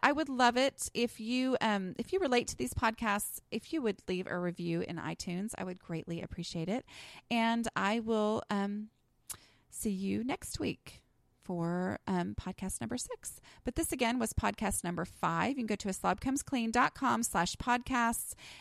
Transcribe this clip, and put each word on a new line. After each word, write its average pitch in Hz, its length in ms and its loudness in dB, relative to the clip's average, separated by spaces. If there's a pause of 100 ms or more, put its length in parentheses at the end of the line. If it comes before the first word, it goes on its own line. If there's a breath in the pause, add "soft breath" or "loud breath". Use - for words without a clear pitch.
I 269 80 8
would 285 180 0
love 240 280 4
it - 360 2
if 233 260 0
you, 254 400 2
um, 196 380 2
if - 160 -4
you 381 60 2
relate 247 300 4
to - 60 -6
these 254 160 -2
podcasts, 220 680 0 (100)
if - 240 -6
you 320 80 0
would 214 160 0 (100)
leave 185 200 -2
a 180 100 -2
review 175 440 0
in - 160 -6
iTunes, 175 600 -4
I - 60 -6
would 185 160 -6
greatly 170 420 -6
appreciate 170 480 -4
it. 240 160 -2 (460 loud breath)
And 226 440 2
I 202 240 2
will, 220 520 2
um, 202 380 0 (840 loud breath)
see - 180 -2
you 196 340 0
next - 360 -4
week - 420 -6 (420)
for, 180 600 0
um, 185 340 0
podcast - 400 -6
number 233 160 -4
six. - 460 -8 (220 loud breath)
But - 100 -2
this, - 180 -2
again, 254 280 0
was 226 140 -2
podcast 202 500 0
number 175 200 -2
five. 170 460 0
You 277 60 -2
can 247 100 -2
go 208 120 0
to 202 120 -4
a 190 40 0
slob 185 280 0
comes 269 220 0
clean 233 260 0
dot 240 240 4
com 233 300 2
slash 175 320 2
podcasts, 240 800 0 (280 loud breath)